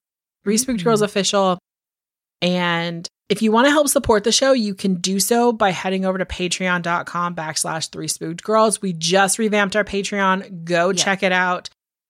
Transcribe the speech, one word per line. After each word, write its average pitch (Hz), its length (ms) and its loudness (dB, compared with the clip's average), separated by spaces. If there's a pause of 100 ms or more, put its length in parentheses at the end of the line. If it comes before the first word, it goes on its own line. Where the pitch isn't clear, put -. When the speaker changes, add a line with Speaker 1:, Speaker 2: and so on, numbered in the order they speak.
(460)
Speaker 1:
Three 202 100 2
Spooked 240 240 -2
Speaker 2:
Mm-hmm. 170 80 -6
Speaker 1:
Girls 214 140 4
Official. 196 580 0 (800)
And 175 640 -2 (220)
if 196 140 -2
you 220 100 4
wanna 247 200 6
help 285 180 2
support 226 340 2
the 226 80 2
show, 262 220 4
you 208 200 0
can 190 220 -2
do 185 240 -2
so 240 320 2
by 214 200 2
heading 190 340 -4
over 185 120 -2
to 185 80 -4
patreon 180 580 -4
dot 170 220 -2
com 175 300 -4
backslash 160 560 -6
three 156 160 -8
spooked 160 360 -8
girls. 220 380 2
We 190 120 -2
just 185 460 2
revamped 208 360 0
our 208 80 2
Patreon. 196 800 -2
Go 175 280 2
Speaker 2:
Yeah. 185 120 0
Speaker 1:
check 190 180 0
it 185 120 2
out. 180 360 -2 (400)